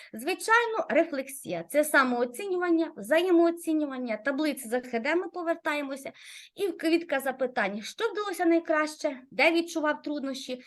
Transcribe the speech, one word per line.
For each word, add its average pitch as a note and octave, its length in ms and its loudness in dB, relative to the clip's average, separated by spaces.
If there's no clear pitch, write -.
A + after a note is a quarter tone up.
Звичайно, G4+ 760 0
рефлексія, C4+ 760 0
це D4 200 2
самооцінювання, D#4 1120 2
взаємооцінювання, D#4 1200 2
таблиці C4+ 520 -2
з B3 120 -2
Х A#3+ 180 -4
Д, C#4+ 160 0
ми F4+ 140 -2
повертаємося. D4+ 840 -4
І G4 120 -2
квітка D#4+ 520 0
запитань. B3 640 -2
Що G#4 300 -4
вдалося F#4+ 340 -2
найкраще? D#4 720 2
Де C#4+ 200 4
відчував D#4 500 0
труднощі? C4+ 640 -6